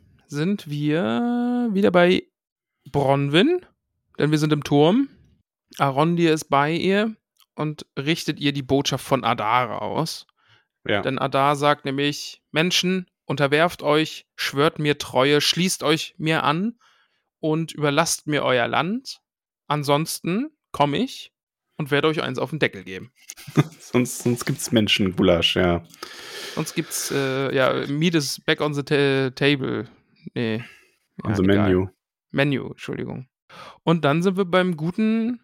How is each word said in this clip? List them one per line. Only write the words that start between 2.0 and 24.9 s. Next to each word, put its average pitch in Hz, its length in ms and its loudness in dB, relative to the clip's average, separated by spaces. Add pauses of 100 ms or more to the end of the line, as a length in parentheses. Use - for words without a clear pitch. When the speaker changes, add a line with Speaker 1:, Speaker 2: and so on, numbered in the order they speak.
Speaker 1:
Bronwyn, 143 760 2 (520)
denn 151 140 0
wir 156 80 4
sind 151 140 2
im 147 100 0
Turm. 175 460 4 (680)
Arondir 160 560 2
ist 156 120 -4
bei 143 260 2
ihr 202 440 0 (400)
und 151 300 -6 (120)
richtet 151 420 -4
ihr 143 140 0
die 139 100 -6
Botschaft 135 420 -2
von 131 180 0
Adar 113 580 0
aus. 107 440 -6 (640)
Speaker 2:
Ja. 101 140 0
Speaker 1:
Denn 131 180 -4
Adar 135 360 2
sagt 143 300 0
nämlich, 143 560 -4 (100)
„Menschen, 180 560 0 (180)
unterwerft 147 580 0
euch, 151 520 0
schwört 143 440 -2
mir 147 180 0
Treue, 143 440 2
schließt - 420 -2
euch 156 340 -2
mir 156 260 -2
an 175 340 -2 (640)
und 156 340 -2
überlasst 151 540 0
mir 147 160 0
euer 127 240 2
Land. 156 540 -4 (460)
Ansonsten 156 840 -2 (200)
komm 143 220 0
ich - 400 -6 (440)
und 143 140 -6
werde 147 160 2
euch 156 140 0
eins 127 180 -4
auf 131 120 -4
den 156 80 -6
Deckel 104 240 -2
geben.“ 95 280 -14 (440)
Speaker 2:
<laughs> - 240 0
Sonst, - 440 -2
sonst 120 220 -2
gibt's - 260 -6
Menschengulasch, 95 840 2